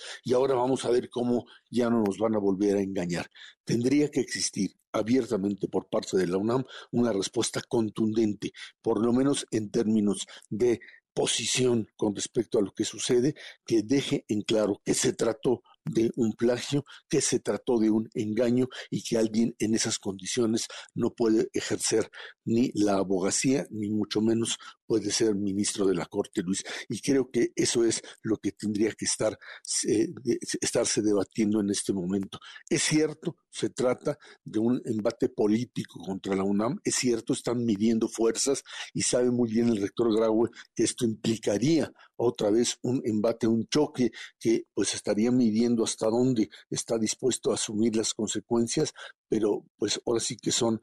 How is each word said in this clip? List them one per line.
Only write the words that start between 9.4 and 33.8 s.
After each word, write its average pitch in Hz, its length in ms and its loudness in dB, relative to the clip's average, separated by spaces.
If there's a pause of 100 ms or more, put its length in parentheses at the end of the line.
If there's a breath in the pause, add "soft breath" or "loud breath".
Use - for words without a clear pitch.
en 107 200 -4
términos 107 560 2 (220 loud breath)
de 113 320 0 (320 loud breath)
posición 120 760 0 (100)
con 107 180 -2
respecto - 440 -2
a 104 40 4
lo 98 100 -4
que - 140 -2
sucede, 180 480 0 (320 loud breath)
que 110 160 2
deje 135 460 -2
en 107 120 0
claro 107 420 0
que - 120 -2
se - 180 0
trató 117 500 0 (220 soft breath)
de 113 320 0
un 110 160 2
plagio, 123 520 0 (240 loud breath)
que - 120 2
se - 200 0
trató 117 380 0
de 110 120 4
un 110 240 2
engaño 120 540 0 (220 loud breath)
y - 120 -4
que 117 160 -2
alguien 113 400 2
en 110 160 0
esas 107 240 -2
condiciones 107 680 -2 (260 loud breath)
no 117 200 -2
puede 113 380 2
ejercer - 580 -2 (340 loud breath)
ni 117 300 2
la 101 200 2
abogacía, 98 760 0
ni 107 200 -4
mucho 107 300 -2
menos 113 380 0 (280 loud breath)
puede 101 240 -2
ser 110 240 2
ministro 98 520 0
de 95 80 4
la 80 120 -4
Corte, 101 360 -4
Luis. 92 200 -2 (260 loud breath)
Y 107 120 -6
creo - 300 0
que - 260 0
eso 120 280 2
es 110 180 0 (200 loud breath)
lo 107 140 0
que 98 160 -4
tendría 107 400 -2
que - 140 -8
estar, 110 320 -2 (500 loud breath)
eh, - 200 2 (140)
de, - 160 -2 (220)
estarse 117 420 0
debatiendo 104 580 2
en 101 100 0
este - 220 -2
momento. 98 460 -4 (300 loud breath)
Es 156 140 0
cierto, 151 540 -2 (140)
se - 200 -4
trata 127 480 -2 (260 loud breath)